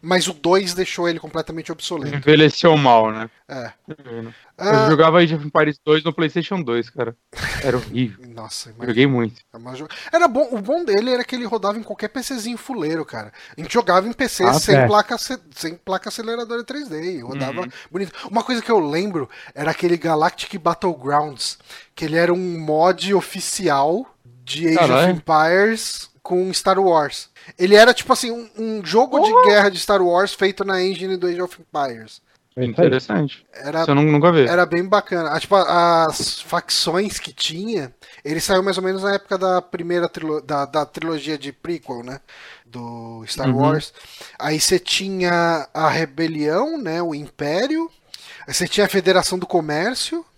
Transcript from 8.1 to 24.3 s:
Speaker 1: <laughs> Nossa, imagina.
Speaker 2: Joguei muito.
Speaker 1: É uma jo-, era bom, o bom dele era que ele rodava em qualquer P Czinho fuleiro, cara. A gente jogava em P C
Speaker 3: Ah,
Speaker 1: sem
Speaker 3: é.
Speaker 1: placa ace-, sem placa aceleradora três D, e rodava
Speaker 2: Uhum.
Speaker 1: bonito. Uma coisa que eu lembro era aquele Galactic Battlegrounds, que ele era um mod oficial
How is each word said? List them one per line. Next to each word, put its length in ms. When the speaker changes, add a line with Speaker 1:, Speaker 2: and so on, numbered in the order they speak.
Speaker 1:
<laughs> 80
Nossa, 360
imagina. 180
Speaker 2:
Joguei 180
muito. 340
Speaker 1:
É 40
uma 180
jo-, 120
era 160
bom, 220
o 100
bom 240
dele 280
era 120
que 120
ele 100
rodava 320
em 60
qualquer 240
P 140
Czinho 360
fuleiro, 460
cara. 280
A 40
gente 120
jogava 360
em 40
P 160
C 160
Speaker 3:
Ah, 100
Speaker 1:
sem 220
Speaker 3:
é. 100
Speaker 1:
placa 280
ace-, 240
sem 220
placa 320
aceleradora 560
três 240
D, 120
e 40
rodava 420
Speaker 2:
Uhum. 60
Speaker 1:
bonito. 220
Uma 120
coisa 180
que 100
eu 100
lembro 480
era 160
aquele 260
Galactic 600
Battlegrounds, 1000
que 100
ele 120
era 160
um 260
mod 560
oficial 920